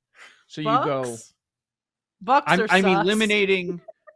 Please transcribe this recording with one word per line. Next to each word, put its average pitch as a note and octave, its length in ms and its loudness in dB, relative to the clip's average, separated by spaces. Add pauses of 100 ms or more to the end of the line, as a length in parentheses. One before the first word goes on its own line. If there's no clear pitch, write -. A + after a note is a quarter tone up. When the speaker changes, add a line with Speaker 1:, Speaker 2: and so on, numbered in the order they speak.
(480)
Speaker 1:
So - 120 -14
you D#3 60 -6
go, G#3+ 360 0
Speaker 2:
Bucks? A#2+ 320 -12 (840)
Bucks C4 260 0
Speaker 1:
I'm, F3 140 2
Speaker 2:
are A3 100 0
Speaker 1:
I'm F#3 140 4
Speaker 2:
sus. G3 200 2
Speaker 1:
eliminating, F#3+ 760 0 (360)